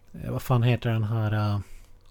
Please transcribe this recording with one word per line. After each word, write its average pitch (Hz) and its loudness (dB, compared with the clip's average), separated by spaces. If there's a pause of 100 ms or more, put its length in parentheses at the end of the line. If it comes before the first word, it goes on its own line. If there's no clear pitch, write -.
(240)
eh, 123 -6
vad 123 -4
fan 120 2
heter 120 2
den 113 0
här, 107 0 (220)
eh, 104 0 (520)